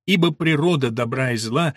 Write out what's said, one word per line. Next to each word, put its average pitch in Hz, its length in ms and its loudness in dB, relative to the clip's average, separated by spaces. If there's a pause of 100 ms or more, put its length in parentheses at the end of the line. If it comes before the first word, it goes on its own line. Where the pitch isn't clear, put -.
ибо 170 260 2
природа 156 580 0
добра 123 420 -2
и 120 40 -2
зла 127 400 -2